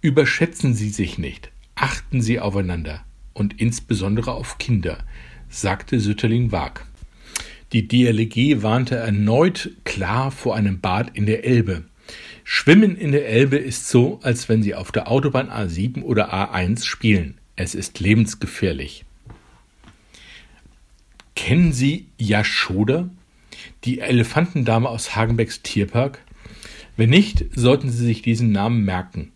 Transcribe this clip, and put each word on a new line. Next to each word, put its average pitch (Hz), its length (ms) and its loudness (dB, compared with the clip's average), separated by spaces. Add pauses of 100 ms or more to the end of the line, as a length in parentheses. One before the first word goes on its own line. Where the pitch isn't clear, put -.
„Überschätzen 143 720 2
Sie 107 140 -2
sich 101 280 -4
nicht, - 320 -10 (240)
achten - 480 -2
Sie 110 180 0
aufeinander 90 640 -4 (300)
und 104 260 -4
insbesondere 113 760 -2
auf - 240 -10
Kinder“, 92 420 -2 (500)
sagte 98 500 -4
Sütterlin-Waag. 107 840 -2 (880)
Die 117 160 0
D 123 180 4
L 110 140 2
R 110 60 2
G 117 360 0
warnte 123 340 0
erneut 113 760 2 (140)
klar 110 440 -2
vor 120 260 -4
einem 101 260 0
Bad 98 340 -2
in 104 100 -2
der 107 200 -2
Elbe. 98 400 2 (580)
„Schwimmen 190 520 6
in 151 160 -2
der 143 160 2
Elbe 131 300 4
ist 135 320 -6
so, 131 320 4
als 120 280 -2
wenn 110 120 4
Sie 101 140 -2
auf - 160 -6
der - 180 0
Autobahn 131 400 0
A 107 180 -6
sieben 101 360 -4
oder 104 280 0
A 95 200 -4
eins 92 340 -2
spielen. 92 540 0 (160)
Es 90 180 -6
ist - 260 -10
lebensgefährlich.“ 98 1040 -2 (2250)
Kennen 160 400 2
Sie 139 320 0 (140)
Yashoda, 107 880 0 (720)
die 127 160 -4
Elefantendame 123 880 0
aus 117 280 -6
Hagenbecks 113 480 -2
Tierpark? 120 600 -2 (720)
Wenn 110 120 4
nicht, 196 360 4 (100)
sollten 127 340 4
Sie 120 160 -2
sich 113 160 0
diesen 117 300 2
Namen 104 340 0
merken. 90 500 -6